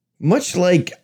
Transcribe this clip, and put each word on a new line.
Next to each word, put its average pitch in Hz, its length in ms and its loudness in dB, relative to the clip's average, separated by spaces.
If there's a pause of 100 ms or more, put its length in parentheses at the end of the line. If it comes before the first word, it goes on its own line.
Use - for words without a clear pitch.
(180)
Much 180 380 0
like 180 360 2 (120)